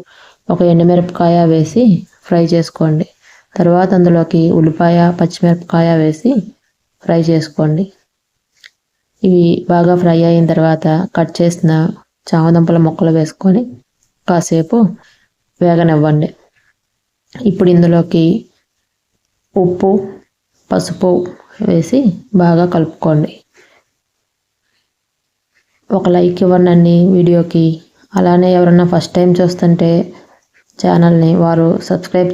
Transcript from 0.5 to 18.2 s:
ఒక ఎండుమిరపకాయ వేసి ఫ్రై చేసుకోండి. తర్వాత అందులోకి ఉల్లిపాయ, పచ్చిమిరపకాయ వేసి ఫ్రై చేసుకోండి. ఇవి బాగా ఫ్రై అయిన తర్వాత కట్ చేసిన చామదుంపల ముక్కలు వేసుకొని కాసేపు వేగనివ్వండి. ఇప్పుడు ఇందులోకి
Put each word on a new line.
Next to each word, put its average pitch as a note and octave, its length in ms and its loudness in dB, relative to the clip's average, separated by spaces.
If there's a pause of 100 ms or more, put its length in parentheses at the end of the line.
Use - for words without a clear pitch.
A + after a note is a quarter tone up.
ఒక E3+ 80 -2 (100)
ఎండుమిరపకాయ F3 680 0 (140)
వేసి D#3+ 320 0 (440)
ఫ్రై E3+ 140 0 (120)
చేసుకోండి. D#3+ 520 -2 (520)
తర్వాత F3+ 400 2
అందులోకి E3+ 440 2 (180)
ఉల్లిపాయ, E3+ 400 0 (200)
పచ్చిమిరపకాయ E3+ 680 -2 (120)
వేసి D#3 300 -2 (720)
ఫ్రై E3+ 160 -2 (100)
చేసుకోండి. D#3 560 -2 (1400)
ఇవి F3+ 180 2 (280)
బాగా F3 300 2
ఫ్రై E3+ 140 2 (120)
అయిన E3+ 240 2
తర్వాత D#3+ 340 -2 (300)
కట్ E3 240 -4
చేసిన E3+ 320 0 (580)
చామదుంపల E3 560 2
ముక్కలు D#3+ 320 -2
వేసుకొని F#3 440 -2 (680)
కాసేపు E3+ 500 -2 (800)
వేగనివ్వండి. D#3+ 680 0 (1200)
ఇప్పుడు F3+ 240 0
ఇందులోకి E3+ 520 2 (1300)